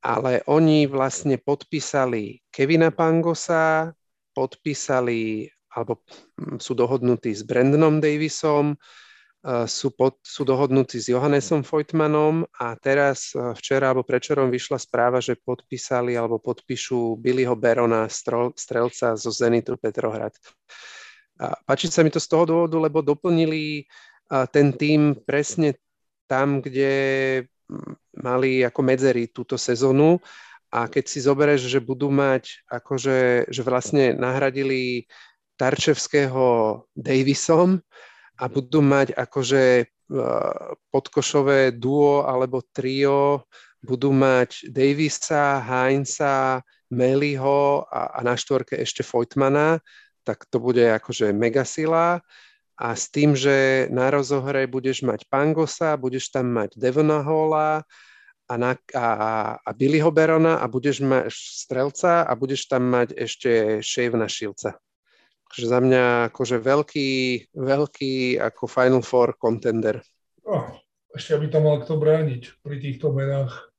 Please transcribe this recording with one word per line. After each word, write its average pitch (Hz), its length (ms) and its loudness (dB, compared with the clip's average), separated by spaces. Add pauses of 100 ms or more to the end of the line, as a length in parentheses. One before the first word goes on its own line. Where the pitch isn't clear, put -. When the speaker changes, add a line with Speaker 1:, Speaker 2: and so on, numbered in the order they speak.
Speaker 1:
Ale 123 420 -2
oni 151 400 4
vlastne 135 560 -2
podpísali 131 960 -4 (140)
Kevina 160 400 2
Pangosa, 160 960 0 (400)
podpísali, 123 1200 -4 (240)
alebo, 117 320 -8 (320)
mm, - 240 -10
sú 123 160 -8
dohodnutí 123 560 0
s 101 100 -8
Brandonom 139 560 2
Davisom, 151 760 0
e, 143 40 -8 (880)
sú - 260 -6
pod-, - 300 0
sú - 240 -8
dohodnutí 131 560 2
s - 100 -8
Johannesom 143 540 0
Voigtmanom 156 800 0 (100)
a 117 220 -8
teraz, 139 580 0
e, 123 220 -4
včera 135 320 0
alebo 127 160 0
predčerom 131 480 0
vyšla 127 260 -4
správa, 123 400 0
že 120 200 -4
podpísali 123 720 -6
alebo 117 260 -2
podpíšu 120 760 -4
Billyho 123 400 0
Barona, 117 500 2
strel-, 120 480 -4
strelca 120 600 -4
zo 113 160 -6
Zenitu 120 480 0
Petrohrad. 110 540 -6 (1040)
A - 160 -6 (100)
páči 139 220 0
sa 160 160 4
mi 156 80 2
to 160 80 -2
z - 80 -10
toho 165 160 4
dôvodu, 165 340 0
lebo 156 220 0
doplnili, 151 840 -2 (440)
a, 135 160 0
ten 143 260 4
tím 147 540 2
presne 156 520 0 (520)
tam, 139 320 0
kde, 135 320 -2 (720)
mm, - 260 -12 (240)
mali 127 480 0
ako 120 160 -2
medzery 131 480 2
túto 123 320 -8
sezónu. 135 560 4 (560)
A 117 160 -2
keď 135 160 -4
si - 160 -8
zoberieš, 139 480 2
že 131 80 0
budú 131 320 -2
mať 139 560 0
akože, 127 800 0
že 127 160 -8
vlastne 127 560 2
nahradili 131 880 -2 (480)
Tarčevského 127 1300 0 (160)
Davisom 143 800 2 (640)
a - 80 -6
budú 135 320 0
mať 139 320 4
akože, 131 500 0 (220)
e, - 0 - (1040)
podkošové 135 880 2
duo 143 480 2
alebo 127 480 -2
trio, 139 720 0 (400)
budú 127 240 0
mať 131 640 2
Davisa, 143 880 0
Heinza, 131 1040 0 (240)
Meliho 139 960 2
a, - 320 -6
a - 80 -6
na 123 80 0
štvorke 127 480 -4
ešte - 240 -6
Voigtmana, 139 720 0 (480)
tak - 240 -8
to - 80 -4
bude 120 260 2
akože 110 540 0
megasila. 160 840 0 (580)
A 117 160 -6
s - 160 -8
tým, 147 240 4
že 135 560 2
na 127 240 0
rozohre 135 560 -2
budeš 131 320 -4
mať 113 300 -4
Pangosa, 151 640 0
budeš 127 320 -6
tam 123 240 -4
mať 107 240 -4
Devona 147 480 0
Halla 156 560 0 (640)
a - 80 -10
na-, 123 240 -2 (160)
a, 120 140 -2 (500)
a - 160 -10
Billyho 147 400 2
Barona 160 480 4
a 123 80 -4
budeš 131 320 -2
mať 131 320 0
strelca 143 880 -2
a - 160 0
budeš 131 320 -6
tam 127 160 0
mať 123 320 0
ešte 110 640 0
Shavena 117 480 -2
Shieldsa. - 480 -8 (720)
Takže 120 240 -10
za 123 80 4
mňa 123 480 2
akože 120 320 -4
veľký, 139 480 0 (480)
veľký 131 880 -2
ako 113 240 -8
Final 127 320 4
Four 123 400 0
contender. 113 640 -2 (420)
Speaker 2:
Oh, 160 240 -4 (480)
ešte - 160 -4
aby 151 160 -2
tam 156 160 2
mal 147 160 2
kto 156 160 -4
brániť 147 640 0
pri 143 160 -10
týchto 139 320 -6
menách. 135 680 -4